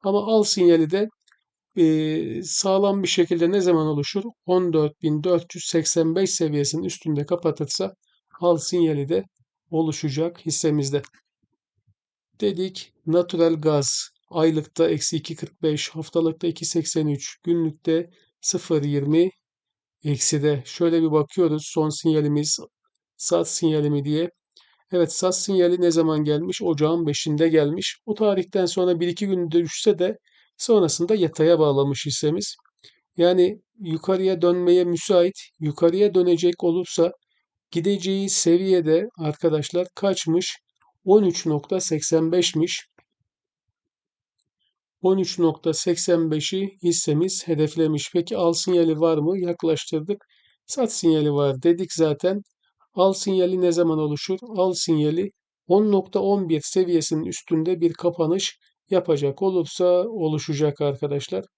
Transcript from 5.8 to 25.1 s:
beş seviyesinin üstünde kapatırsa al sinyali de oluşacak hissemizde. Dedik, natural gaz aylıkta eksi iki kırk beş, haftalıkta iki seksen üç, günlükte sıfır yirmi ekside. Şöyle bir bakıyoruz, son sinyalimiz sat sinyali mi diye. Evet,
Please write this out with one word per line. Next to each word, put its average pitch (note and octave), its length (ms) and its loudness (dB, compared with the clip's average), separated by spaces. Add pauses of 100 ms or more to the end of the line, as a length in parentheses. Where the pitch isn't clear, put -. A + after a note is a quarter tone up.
beş F#3+ 140 0
seviyesinin D3+ 540 -2
üstünde D3 420 -4
kapatırsa F3 680 -4 (480)
al F3 160 4
sinyali D#3 520 0
de F#3+ 160 -2 (460)
oluşacak D#3+ 760 -4
hissemizde. D3 560 -2 (1400)
Dedik, F#3 520 -4 (140)
natural E3 480 2
gaz D3 540 -2 (220)
aylıkta D#3+ 600 0
eksi D#3+ 260 -4
iki D3+ 200 -8
kırk - 260 -14
beş, D3+ 260 -2
haftalıkta D#3+ 580 -4
iki E3 180 -6
seksen D#3+ 420 -2
üç, C#3+ 360 -6
günlükte E3 680 -2 (300)
sıfır E3+ 420 -2
yirmi D3 480 2 (760)
ekside. D3 600 0
Şöyle E3 360 0
bir D#3+ 100 0
bakıyoruz, D3+ 540 0
son D#3 220 -2
sinyalimiz D3+ 680 0 (580)
sat E3+ 320 -2
sinyali D#3 420 0
mi C#3+ 140 -2
diye. D#3 260 -2 (640)
Evet, E3+ 200 0